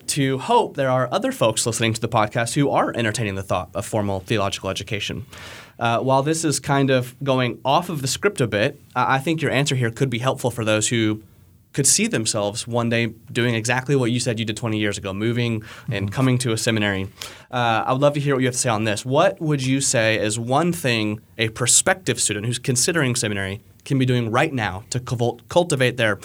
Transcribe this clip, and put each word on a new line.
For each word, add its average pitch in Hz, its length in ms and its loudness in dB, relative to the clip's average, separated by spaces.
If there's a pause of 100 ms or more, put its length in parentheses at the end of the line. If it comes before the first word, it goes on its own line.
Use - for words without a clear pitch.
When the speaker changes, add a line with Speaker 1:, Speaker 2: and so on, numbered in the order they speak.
Speaker 1:
to 135 320 0
hope 220 360 2
there 135 140 0
are 127 220 2
other 214 200 0
folks 117 340 0
listening 113 280 0
to - 80 -6
the 113 80 -2
podcast 117 460 0
who 143 140 2
are - 260 2
entertaining 110 400 -2
the 98 80 -6
thought 92 300 -2
of 101 120 -4
formal 101 340 -2
theological 98 500 -2
education. 95 560 -6 (540)
Uh, 117 200 0
while 131 220 2
this 160 220 0
is 147 160 0
kind 139 300 2
of 127 340 0
going 131 420 0
off 160 240 2
of 156 120 -6
the 131 60 -4
script - 340 0
a 120 60 4
bit, 107 320 0 (160)
I, 123 200 2
I 135 40 0
think 160 220 -2
your 127 100 0
answer 139 240 2
here 127 140 0
could 135 200 0
be 120 100 -2
helpful 127 320 -2
for 113 140 -4
those 107 240 2
who 110 340 0 (500)
could 147 140 0
see - 180 4
themselves 110 600 -2
one 117 220 0
day 117 160 2 (260)
doing 120 240 2
exactly 123 400 0
what 123 160 2
you 123 80 0
said 120 180 -2
you 117 80 -4
did 107 120 -4
twenty 110 200 -2
years 104 200 -2
ago, 95 160 -6
moving 113 500 -2 (260)
and 101 180 -2
Speaker 2:
Mm-hmm. 104 60 -6
Speaker 1:
coming 131 260 2
to 123 120 0
a 110 60 0
seminary. 104 500 0 (420)
Uh, 117 380 0
I 127 60 2
would 131 80 0
love 143 140 4
to 151 40 -2
hear 139 160 0
what 127 60 0
you 131 60 4
have 120 80 0
to - 40 -2
say 127 100 0
on 110 140 0
this. 107 220 -2
What 170 340 2
would 151 260 0
you 131 140 2
say 110 400 2
is 107 180 0
one 135 360 2
thing 110 480 0 (160)
a 113 120 2
prospective 127 680 0
student 104 260 -2
who's 120 140 -4
considering 135 560 0
seminary 101 460 -4 (240)
can 139 120 0
be 131 80 4
doing 123 240 2
right 143 240 2
now 104 380 -2
to 131 80 -4
cul-, 120 400 -2 (100)
cultivate 131 480 2
their, 107 280 2